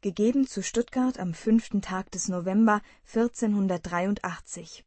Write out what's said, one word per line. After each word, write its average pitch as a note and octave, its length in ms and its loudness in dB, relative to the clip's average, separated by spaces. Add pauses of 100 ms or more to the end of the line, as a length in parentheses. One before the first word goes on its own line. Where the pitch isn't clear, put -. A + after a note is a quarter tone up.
Gegeben A3+ 460 2
zu G3 160 -6
Stuttgart B3+ 560 -2
am F3+ 160 -4
fünften A3 480 2
Tag F#3 260 -6
des - 180 -8
November G3 540 2 (220)
vierzehnhundertdreiundachtzig. F#3+ 1800 -2